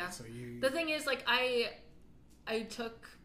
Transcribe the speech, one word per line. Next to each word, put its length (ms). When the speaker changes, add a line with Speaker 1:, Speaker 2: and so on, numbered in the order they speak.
Speaker 1:
yeah. 60
Speaker 2:
so 160
you 340
Speaker 1:
The 100
thing 200
is, 160
like, 200
I, 440
I 180
took 440